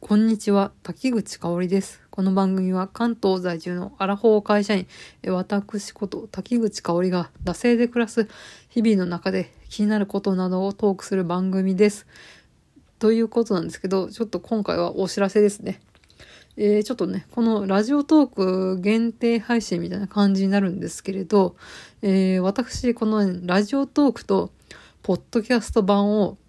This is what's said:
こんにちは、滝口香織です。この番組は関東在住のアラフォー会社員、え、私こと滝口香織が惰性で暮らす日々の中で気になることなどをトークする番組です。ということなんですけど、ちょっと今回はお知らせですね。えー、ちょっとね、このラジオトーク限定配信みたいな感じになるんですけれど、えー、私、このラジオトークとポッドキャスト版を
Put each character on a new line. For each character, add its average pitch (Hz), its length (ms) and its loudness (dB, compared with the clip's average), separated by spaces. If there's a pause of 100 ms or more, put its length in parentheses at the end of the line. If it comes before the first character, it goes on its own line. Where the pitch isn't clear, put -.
こ 208 100 4
ん 220 100 4
に 226 100 2
ち 214 140 -2
は、 196 200 2 (120)
滝 254 280 -4
口 214 280 -4
香 175 100 -6
織 175 180 -2
で 196 140 2
す。 - 180 -12 (120)
こ - 100 -6
の 190 100 2
番 190 240 2
組 185 180 0
は 185 140 -2
関 233 320 -4
東 190 220 0
在 175 160 -4
住 180 160 -8
の 180 240 -8
ア 196 80 -4
ラ 196 100 -2
フ 214 120 2
ォ 214 120 6
ー 208 40 -12
会 208 200 2
社 208 120 0
員、 180 100 -2 (380)
え、 190 80 -4
私 202 640 -4
こ - 120 -8
と 202 260 -10
滝 233 280 -4
口 214 220 -2
香 175 120 -2
織 180 160 2
が 180 220 -4 (120)
惰 175 120 -4
性 240 200 2
で 240 120 2
暮 240 180 0
ら - 20 -10
す 220 200 -2 (420)
日 233 140 0
々 220 140 4
の 180 100 0
中 175 240 -4
で 185 200 -4 (160)
気 - 140 -6
に 208 80 2
な 214 80 2
る 202 80 0
こ 202 160 -4
と 196 140 0
な 185 120 0
ど 185 200 0
を 196 60 -4
ト 202 200 0
ー 190 40 -6
ク - 80 -16
す 202 100 -4
る 190 80 0
番 180 260 -2
組 190 260 0
で 208 140 6
す。 - 160 -14 (920)
と 220 140 4
い 226 80 2
う 226 60 0
こ 226 180 0
と 208 100 -2
な 175 60 0
ん - 20 -4
で 170 80 -8
す - 100 -16
け 196 60 -6
ど、 185 240 -2
ち - 100 -8
ょ 220 60 -4
っ - 20 -14
と 175 100 -6
今 214 240 -4
回 175 140 -2
は 175 180 -2
お 185 140 -2
知 - 100 -6
ら 196 80 2
せ 208 140 2
で 208 80 6
す 202 120 -12
ね。 - 200 -10 (720)
え 208 260 2
ー、 - 20 -2
ち 208 80 -6
ょ - 20 -2
っ 240 40 -8
と 175 100 -2
ね、 185 240 -6
こ 240 100 -4
の 220 240 0
ラ 196 160 2
ジ 247 140 0
オ 285 80 0
ト 294 240 6
ー - 40 -14
ク 190 500 -2
限 226 300 0
定 233 280 0
配 233 200 -2
信 180 220 -4
み 170 80 -6
た 180 60 -6
い 190 40 -6
な 196 80 -6
感 202 280 2
じ 190 100 2
に 190 60 2
な 202 100 2
る 190 80 0
ん - 100 -6
で - 80 -8
す - 140 -12
け 196 120 -8
れ 190 100 -6
ど、 185 320 2 (480)
え 190 360 2
ー、 - 20 0
私、 240 520 -2
こ 233 140 -2
の 196 360 0
ラ 180 200 2
ジ 208 120 -4
オ 277 120 0
ト 285 220 2
ー - 40 -2
ク - 100 -10
と 190 280 0 (500)
ポ 180 140 0
ッ - 60 -8 (100)
ド 233 100 2
キ 214 100 -4
ャ 240 100 2
ス - 100 -10
ト 226 100 2
版 202 300 2
を 202 260 0 (120)